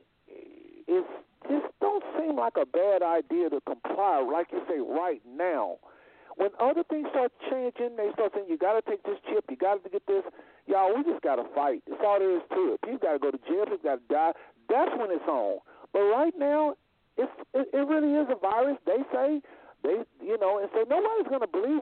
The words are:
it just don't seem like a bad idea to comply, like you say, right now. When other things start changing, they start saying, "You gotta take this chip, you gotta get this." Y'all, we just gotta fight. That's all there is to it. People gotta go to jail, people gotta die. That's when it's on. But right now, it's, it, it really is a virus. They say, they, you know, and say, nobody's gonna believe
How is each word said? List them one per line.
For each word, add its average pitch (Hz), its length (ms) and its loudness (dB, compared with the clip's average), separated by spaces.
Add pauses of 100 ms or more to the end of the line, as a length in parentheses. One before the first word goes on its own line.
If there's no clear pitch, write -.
(280)
it - 760 -2 (440)
just 294 180 0 (140)
don't 403 240 2 (140)
seem 311 180 -2
like 233 240 0
a 135 60 2
bad 185 360 2
idea 165 480 0
to 143 120 -2
comply, 175 580 0
like 151 320 0
you 185 160 -4
say, 156 120 -2
right 151 440 -2
now. 131 540 -2 (580)
When 202 140 0 (100)
other 311 240 2
things 302 260 -4
start 247 220 0 (180)
changing, 240 460 -4
they 208 160 -2
start 208 220 -2
saying, 202 140 -4
"You 165 100 -2
gotta 214 240 2
take - 220 -6
this 202 220 -6
chip, - 240 -2
you 262 60 -8
gotta 208 320 0
get 196 180 -6
this." 196 160 2 (440)
Y'all, 190 280 4
we 277 80 0
just 330 200 -2
gotta 131 220 0 (100)
fight. 143 340 0
That's - 160 -6
all 202 140 4
there 190 180 2
is 160 60 -2 (100)
to 185 220 0
it. - 80 -6
People 240 160 -8
gotta 156 200 0
go 143 120 0
to 131 80 -8 (100)
jail, 190 160 0
people 202 180 -4
gotta 135 260 -2
die. 160 240 2 (360)
That's 294 300 2
when 214 120 -2
it's 165 160 -2
on. 104 340 0 (320)
But 202 80 2 (120)
right 320 240 2
now, 294 400 0 (400)
it's, - 160 -2 (220)
it, 269 180 0
it 277 160 0
really 302 320 2
is 269 80 0
a 254 60 0
virus. 220 500 2
They 247 160 2 (120)
say, 277 280 0 (420)
they, 190 220 0 (160)
you 202 160 -2
know, 202 220 2
and 196 160 -4
say, 226 140 2
nobody's 392 400 0
gonna 262 180 -2
believe 247 360 0